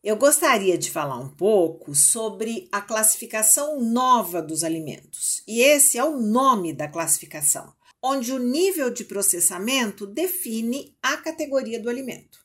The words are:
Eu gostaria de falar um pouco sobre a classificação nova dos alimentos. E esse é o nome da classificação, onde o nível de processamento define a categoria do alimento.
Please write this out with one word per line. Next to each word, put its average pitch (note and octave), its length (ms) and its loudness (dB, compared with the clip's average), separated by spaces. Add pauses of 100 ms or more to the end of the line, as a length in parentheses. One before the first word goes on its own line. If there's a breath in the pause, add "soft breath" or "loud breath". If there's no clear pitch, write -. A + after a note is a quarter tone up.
Eu G#3 140 0
gostaria B3 600 4
de D3+ 120 -4
falar C#3 300 -6
um C#3 80 -10
pouco E3+ 680 0
sobre A3 760 0
a G3+ 80 -2
classificação A3+ 1000 0
nova A#3 600 2
dos D#3 220 -6
alimentos. - 800 -6
E A3+ 140 -4
esse C#4 380 6
é B3 80 0
o D#4 120 -2
nome A3 540 2
da D3 160 -6
classificação, - 840 -4 (280 soft breath)
onde B3+ 300 -2
o C4 80 -4
nível D4 500 0
de - 140 -8
processamento G3 1040 0
define A#3 960 -4
a C#4 140 0
categoria C4+ 640 -4
do A#3 80 -6
alimento. - 560 -10